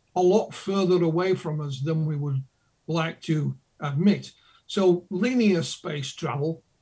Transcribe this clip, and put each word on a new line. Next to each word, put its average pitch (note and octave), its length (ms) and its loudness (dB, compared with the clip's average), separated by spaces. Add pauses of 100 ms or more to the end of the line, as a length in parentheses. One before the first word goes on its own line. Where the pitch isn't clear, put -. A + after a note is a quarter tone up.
(140)
a F3+ 80 0
lot F#3+ 320 4
further F#3 480 0
away F3 320 0
from D3+ 260 -6
us C3+ 200 -8
than D#3+ 260 -2
we D#3 100 -2
would C#3 260 -2 (440)
like D#3+ 360 -4
to D3 340 -2 (240)
admit. D3 520 0 (360)
So F3+ 420 2
linear G3+ 520 2
space D3 500 -8
travel, D3+ 500 -4 (180)